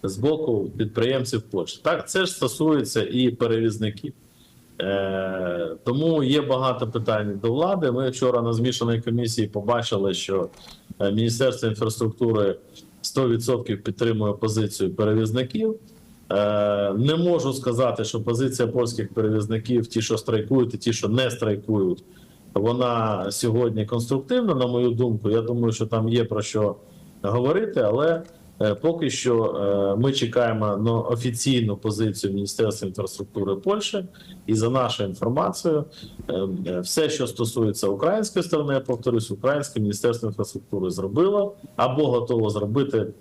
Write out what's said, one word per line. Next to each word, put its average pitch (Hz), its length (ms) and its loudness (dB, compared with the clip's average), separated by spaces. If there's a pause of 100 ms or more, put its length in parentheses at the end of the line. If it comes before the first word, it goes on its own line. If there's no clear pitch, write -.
з 98 140 -4
боку 127 600 0
підприємців 117 640 -2
Польщі. - 400 -6
Так, - 260 -2
це 190 180 0
ж 180 60 -6
стосується 135 720 0
і 127 280 2
перевізників. 113 800 0 (680)
Е, 95 880 -2 (160)
тому 151 380 2
є 139 180 2
багато 131 480 0
питань 107 540 -2
до 117 100 0
влади. 165 380 0
Ми 127 200 0
вчора 123 320 0
на 117 100 0
змішаній 117 480 0
комісії 117 480 -2
побачили, 104 680 0
що, 95 340 -2 (520)
е, 101 120 2
Міністерство 117 560 0
інфраструктури 110 880 0 (460)
сто 135 260 0
відсотків 117 540 0
підтримує 107 500 0
позицію 104 640 -2
перевізників. 120 800 0 (560)
Е, 104 600 2
не 135 240 2
можу 165 360 2
сказати, 123 520 0
що 110 180 -4
позиція 120 460 0
польських 117 460 -2
перевізників, 110 720 2
ті, 113 160 -2
що 107 160 0
страйкують, 117 560 2
і - 40 -8
ті, 117 140 0
що 110 160 -2
не 120 220 2
страйкують, 104 760 0 (500)
вона 113 760 0
сьогодні 117 560 0
конструктивна, 139 680 0
на 127 120 2
мою 123 240 2
думку. 113 400 0
Я 113 100 4
думаю, 117 320 0
що 110 140 -2
там 113 220 0
є 117 160 2
про 107 180 -2
що 104 340 0 (460)
говорити, 131 580 0
але 147 420 2 (380)
Е, 104 140 4
поки 160 360 0
що, 117 340 2
е, 101 560 2
ми 135 120 4
чекаємо 113 640 2
на 110 160 2
офіційну 117 840 0
позицію 101 560 -2
Міністерства 101 560 -2
інфраструктури 98 640 -4
Польщі. 196 500 -2 (420)
І 110 80 2
за 113 160 2
нашою 120 380 0
інформацією, 151 760 0 (440)
е, - 60 -4 (320)
е, 90 140 -4
все, 151 300 0
що 135 160 -2
стосується 110 600 0
української 175 540 0
сторони, 151 320 0
я 135 60 2
повторюсь, 117 500 -2
Українське 127 500 0
Міністерство 110 480 0
інфраструктури 98 640 -4
зробило 165 640 0 (220)
або 131 300 2
готово 117 440 2
зробити 104 560 0 (140)